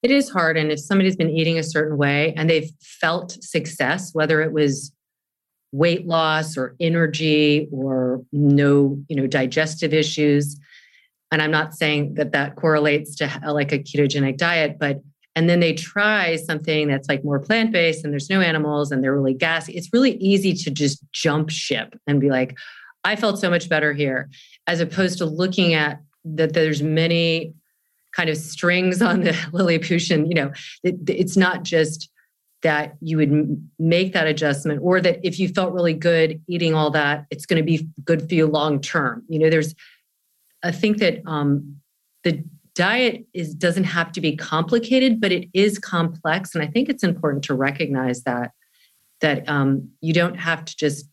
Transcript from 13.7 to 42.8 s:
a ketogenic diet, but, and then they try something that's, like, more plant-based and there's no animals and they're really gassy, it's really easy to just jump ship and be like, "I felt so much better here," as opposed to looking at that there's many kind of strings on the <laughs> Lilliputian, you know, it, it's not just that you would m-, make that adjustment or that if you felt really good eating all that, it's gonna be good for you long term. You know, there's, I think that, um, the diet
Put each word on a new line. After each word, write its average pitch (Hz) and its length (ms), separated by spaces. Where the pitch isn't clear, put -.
a 143 60
ketogenic 139 580
diet, 160 420
but, 143 220
and 165 140
then 175 120
they 165 120
try 196 640
something 156 500
that's, 135 220
like, 139 160
more 143 160
plant-based 170 640
and 147 80
there's 143 160
no 190 140
animals 151 500
and 131 100
they're 135 120
really 135 180
gassy, 160 400
it's 175 180
really 247 280
easy 190 340
to - 180
just 143 320
jump 156 360
ship 123 580
and 143 140
be 139 80
like, 131 300
"I 202 120
felt 208 240
so 190 80
much 170 220
better 151 240
here," 143 340
as 170 140
opposed 180 380
to 180 60
looking 175 480
at 151 300
that 156 260
there's 156 300
many 165 720
kind 165 160
of 156 60
strings 180 680
on 190 180
the 165 240
<laughs> - 80
Lilliputian, 170 720
you 170 80
know, 143 180
it, 180 140
it's 185 280
not 185 280
just 160 440
that 151 380
you 160 180
would 147 120
m-, 151 480
make 175 360
that 165 120
adjustment 151 560
or 180 180
that 175 220
if 170 160
you 185 100
felt 185 240
really 175 200
good 160 560
eating 170 260
all 151 160
that, 147 400
it's 143 160
gonna 160 160
be 160 240
good 156 240
for 180 60
you 160 120
long 151 340
term. 131 480
You 160 120
know, 156 100
there's, 156 240
I 175 80
think 208 280
that, 190 280
um, 143 500
the 156 200
diet 226 600